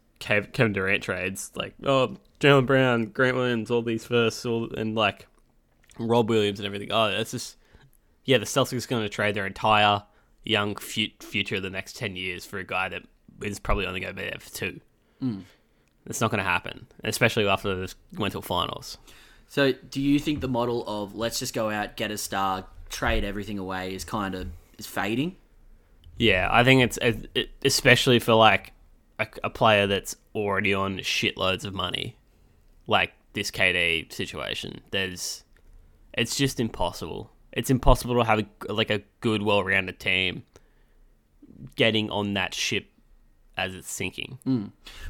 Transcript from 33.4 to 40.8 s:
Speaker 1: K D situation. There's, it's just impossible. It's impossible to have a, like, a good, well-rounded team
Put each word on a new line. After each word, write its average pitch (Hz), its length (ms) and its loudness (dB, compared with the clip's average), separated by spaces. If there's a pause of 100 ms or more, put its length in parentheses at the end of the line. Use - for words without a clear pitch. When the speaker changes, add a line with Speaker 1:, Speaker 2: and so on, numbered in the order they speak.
Speaker 1:
K 92 220 2
D 85 420 0
situation. - 680 -8 (120)
There's, 92 520 -6 (680)
it's 117 220 -2
just - 220 0
impossible. 95 720 -6 (220)
It's - 180 -4
impossible 123 460 4
to 120 80 4
have 110 160 4
a, - 320 -8
like, 107 180 0
a 104 120 0 (180)
good, 110 220 0
well-rounded 95 580 2
team 92 440 0 (1300)